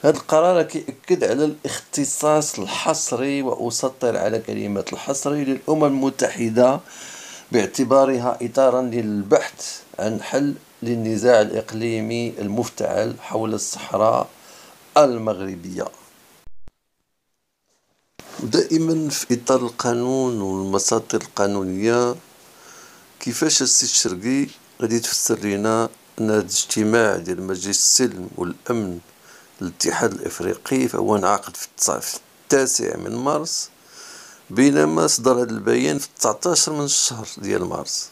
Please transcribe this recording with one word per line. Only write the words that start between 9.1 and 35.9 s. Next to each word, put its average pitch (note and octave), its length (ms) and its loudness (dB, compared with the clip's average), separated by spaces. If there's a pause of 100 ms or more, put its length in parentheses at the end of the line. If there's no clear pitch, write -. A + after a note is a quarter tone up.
عن A2 240 -2
حل C#3 320 -2 (280)
للنزاع A2+ 580 4
الإقليمي A2+ 1000 -2
المفتعل A2 840 -2
حول A2 340 -4
الصحراء A2 760 0 (680)
المغربية. G2 880 2 (2500)
ودائما D#3+ 680 2
في - 260 -2
إطار B2 260 4
القانون B2 800 0
والمساطر G2 800 0
القانونية، G2+ 920 0 (1080)
كيفاش C#3 420 0
السي B2 240 2
الشرقي A#2+ 600 0 (360)
غادي A2+ 180 0
تفسر - 380 -2
لنا G#2 500 0 (320)
أن A2 100 2
هذا G#2+ 100 4
الاجتماع G#2+ 760 2
ديال F2+ 260 -6
مجلس F#2+ 260 -6
السلم G2 680 0
والأمن F2+ 640 -4 (600)
للاتحاد G2 520 -2
الإفريقي A2+ 760 -4
فهو G2+ 280 0
انعقد G2 400 0
في - 100 -12
التسع-، - 340 -2
في - 180 -8 (260)
التاسع B2+ 520 2
من G2 200 -8
مارس، D3+ 540 -4 (800)
بينما D3+ 560 4
صدر B2 360 2
هذا A#2+ 80 -2
البيان B2 480 0